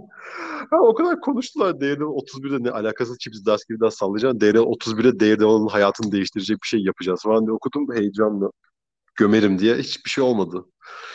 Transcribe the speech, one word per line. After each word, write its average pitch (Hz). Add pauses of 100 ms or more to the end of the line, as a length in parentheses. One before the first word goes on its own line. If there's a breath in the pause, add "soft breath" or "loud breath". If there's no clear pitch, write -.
(720 loud breath)
Ha, 311
o 226
kadar 339
konuştular. 202
Daredevil 143
otuz 139
birde 139
ne 120
alakası 117
Chips 110
Darsky'den 110
sallayacağım. 107
Daredevil 110
otuz 117
birde 120
Daredevil'ın 107
hayatını 101
değiştirecek 101
bir -
şey 113
yapacağız 92
falan 110
diye 110
okudum 135
heyecanla. 104 (640)
Gömerim 104
diye. 110
Hiçbir -
şey 139
olmadı. 92 (500 loud breath)